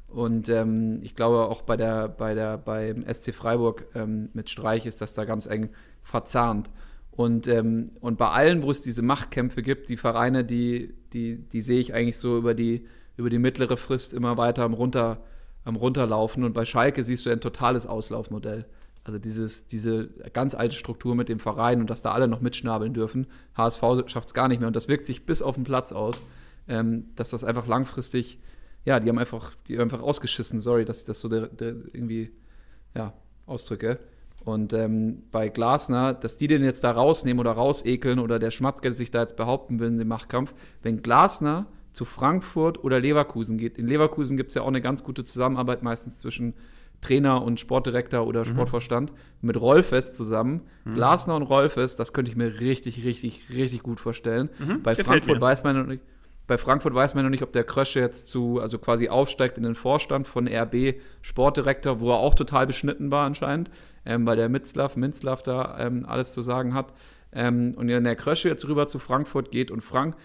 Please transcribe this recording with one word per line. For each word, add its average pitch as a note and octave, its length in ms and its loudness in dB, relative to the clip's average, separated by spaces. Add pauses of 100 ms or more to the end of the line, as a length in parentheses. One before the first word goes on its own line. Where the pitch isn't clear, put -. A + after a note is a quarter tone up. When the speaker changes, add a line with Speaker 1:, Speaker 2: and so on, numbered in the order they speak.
Speaker 1:
Und, A2+ 420 -2
ähm, A2+ 520 2
ich - 140 -14
glaube, A#2 340 4
auch A2+ 140 -6
bei A2+ 120 0
der, A2 320 0
bei G#2+ 280 -4
der, A2 240 -2
beim A2 440 -4
S - 200 -8
C A#2 80 -4
Freiburg, A#2 640 0
ähm, A2 380 -4
mit A2 180 -8
Streich A2 340 -2
ist A2 160 -10
das G#2 140 -8
da G#2+ 100 -4
ganz G#2+ 220 -4
eng A2 220 -4 (340)
verzahnt. A2+ 680 -2 (420)
Und, A#2 360 0
ähm, A2+ 520 2
und A#2 180 -4
bei A#2 120 2
allen, D#3 340 6
wo C#3 80 2
es C#3 100 -4
diese A#2+ 220 -4
Machtkämpfe B2+ 580 0
gibt, C3 280 -4
die A#2+ 80 -4
Vereine, A#2+ 460 2
die, A#2+ 500 -2 (200)
die, A#2 240 -4
die - 240 -6
sehe B2 180 2
ich B2 140 -2
eigentlich A#2 240 0
so A#2+ 200 0
über A#2 180 2
die, A#2 320 -2 (300)
über A#2+ 120 -2
die A#2 80 2
mittlere B2+ 400 2
Frist - 360 -4
immer A#2+ 240 0
weiter A#2+ 260 2
am A2+ 100 0
Runter-, A#2 480 0 (420)
am A2+ 120 -4
Runterlaufen. A#2 680 0
Und A2+ 100 0
bei A#2 120 0
Schalke C3+ 380 2
siehst B2 220 -4
du B2 40 0
ein A2+ 120 2
totales B2 440 0
Auslaufmodell. A2 800 -8 (400)
Also G#2+ 140 -8
dieses, A2 480 -6
diese A2+ 400 -2 (240)
ganz C3 240 0
alte A#2+ 200 -2
Struktur - 380 -4
mit A#2+ 140 0
dem A2 120 -4
Verein A#2 420 2
und A2 80 -2
dass A#2 120 -6
da A2+ 120 -2
alle B2+ 140 4
noch A2+ 120 0
mitschnabeln A#2 540 -2
dürfen. A#2 340 -2 (280)
H A2+ 120 4
S A2+ 100 -2
V B2 300 2
schafft's - 260 -8
gar B2+ 140 2
nicht A#2+ 120 2
mehr. A#2 80 0
Und A2+ 80 -2
das A#2 120 -4
wirkt C#3+ 200 0
sich - 180 -8
bis D#3+ 160 0
auf C3 140 -2
den B2+ 100 -4
Platz C3 260 -2
aus, G#2+ 340 -4 (440)
ähm, A2+ 460 -2
dass - 140 -6
das A#2 140 -6
einfach A#2 240 -2
langfristig, B2 720 -2 (460)
ja, C3 160 4
die A2+ 80 2
haben A#2 80 4
einfach, A#2 380 -6 (120)
die A2+ 80 -8
haben A#2+ 80 2
einfach A#2 180 -2
ausgeschissen. A#2+ 600 -4
Sorry, A#2 240 2
dass A2 160 -8
ich - 40 -18
das G#2+ 140 -8
so - 80 -8
der, A2+ 200 -2
der A#2 280 -10 (160)
irgendwie, A2+ 400 -6 (640)
ja, G#2+ 180 -6 (320)
ausdrücke. A#2 540 -4 (460)
Und, G#2+ 260 -2
ähm, A2 600 0
bei A2 180 0
Glasner, B2+ 640 2
dass A#2+ 240 -8
die D3+ 100 0
den D3 160 6
jetzt C3 200 2
da B2 80 6
rausnehmen B2 500 4
oder A#2 100 2
rausekeln B2+ 680 2
oder A#2 200 0
der A2+ 120 0
Schmatke C3+ 420 0
sich A#2 180 -6
da A#2+ 100 0
jetzt A2+ 140 -4
behaupten B2 440 -2
will A#2 80 0
in A#2 100 0
dem A2+ 100 -2
Machtkampf, A#2+ 460 -4 (280)
wenn A2+ 200 -2
Glasner D#3 640 4 (260)
zu - 140 -8
Frankfurt E3 800 0
oder C3 160 4
Leverkusen B2 580 2
geht, A2+ 200 -4
in A#2 100 -2
Leverkusen D3+ 500 2
gibt's C3 180 -4
ja C3 60 0
auch A#2 60 -2
eine C3 140 0
ganz C3 220 -2
gute C3 220 -8
Zusammenarbeit B2+ 580 -2
meistens A#2 340 -6
zwischen A#2 380 -6 (460)
Trainer C3+ 420 4
und A#2 160 0
Sportdirektor B2 680 0
oder A#2 160 0
Speaker 2:
Mhm. A2+ 40 -2
Speaker 1:
Sportvorstand, A#2+ 680 0 (280)
mit A#2 180 2
Rolfes C3 540 6
zusammen. A#2 480 -2 (240)
Speaker 2:
Mhm. A2 100 -6
Speaker 1:
Glasner B2 400 4
und D3 80 0
Rolfes, C#3 520 4
das - 180 -4
könnte B2 180 -2
ich A2+ 60 -8
mir A2+ 240 -2
richtig, B2 440 -2
richtig, A#2+ 480 -6
richtig B2 300 -2
gut A#2 160 -6
vorstellen. A#2 580 -2
Speaker 2:
Mhm, F#3+ 260 -4
Speaker 1:
Bei A2+ 80 4
Speaker 2:
gefällt D3+ 160 0
Speaker 1:
Frankfurt D3+ 280 4
Speaker 2:
mir. A#2+ 60 2
Speaker 1:
weiß C3 220 4
man C#3 140 2
noch C3 80 0
nicht, C3 160 -8 (460)
bei B2 100 2
Frankfurt C3+ 360 2
weiß C3+ 220 2
man C3+ 80 2
noch C3+ 60 2
nicht, C3+ 140 -2
ob - 100 -6
der A#2+ 100 2
Krösche C3+ 360 0
jetzt A#2+ 280 0
zu, A#2+ 320 -2
also A2 180 -4
quasi A#2 320 2
aufsteigt C3 480 2
in A#2 60 -4
den A#2 120 -2
Vorstand C#3 520 0
von B2 200 0
R A2+ 180 0
B B2+ 300 0 (260)
Sportdirektor, C3+ 800 2
wo A#2+ 120 2
er A#2+ 60 6
auch C3 180 8
total C3 320 6
beschnitten C#3+ 440 -2
war C#3+ 140 2
anscheinend, C#3+ 440 -2 (360)
ähm, A#2 200 0
weil A#2 120 4
der A#2 120 4
Mitzlaff, C#3 460 -2
Minzlaff C3 480 -4
da, B2+ 360 -4
ähm, B2 260 -2
alles B2 280 -4
zu B2 80 -6
sagen B2 320 -2
hat. C3 200 -4 (400)
Ähm, A#2+ 420 2
und A#2+ 120 -2
wenn A#2+ 160 2
der A#2+ 120 2
Krösche D#3 320 0
jetzt - 200 -2
rüber D3 200 2
zu C#3 120 -8
Frankfurt C3+ 520 -2
geht B2 200 -2
und A2+ 100 -6
Frank-, C#3+ 440 -2